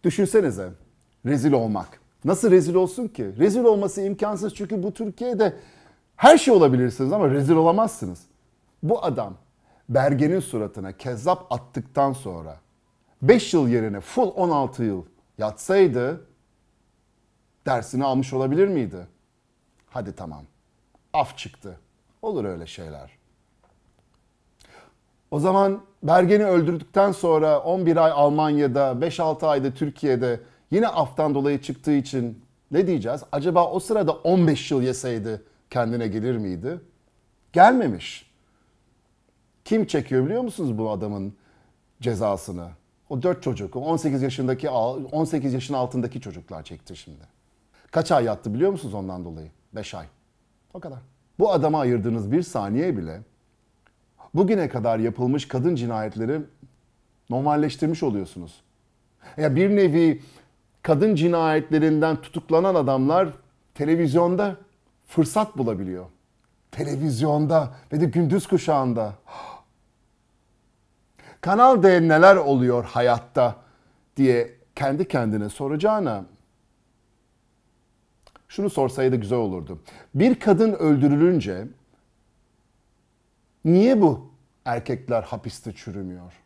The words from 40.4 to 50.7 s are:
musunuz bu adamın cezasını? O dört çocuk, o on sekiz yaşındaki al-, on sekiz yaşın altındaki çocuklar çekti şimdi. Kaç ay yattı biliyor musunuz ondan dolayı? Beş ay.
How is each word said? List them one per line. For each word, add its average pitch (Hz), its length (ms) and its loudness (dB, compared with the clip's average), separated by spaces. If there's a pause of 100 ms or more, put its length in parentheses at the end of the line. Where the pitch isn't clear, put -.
musunuz 160 360 -6
bu 110 140 -4
adamın 101 420 -6 (680)
cezasını? 98 680 -4 (400)
O 131 120 -8
dört 180 220 -2
çocuk, 101 320 -6
o 123 40 -6
on 156 180 -2
sekiz 139 240 -2
yaşındaki 131 480 -4
al-, 127 420 -2
on 156 140 -2
sekiz 139 280 -4
yaşın 131 200 -6
altındaki 127 480 -6
çocuklar 82 420 -16
çekti 85 320 -20
şimdi. 76 440 -20 (520)
Kaç 165 200 -2
ay 139 120 4
yattı 107 300 -6
biliyor 165 180 0
musunuz 139 220 -10
ondan 95 320 -10
dolayı? 80 260 -16 (220)
Beş 104 200 -14
ay. 85 120 -14 (680)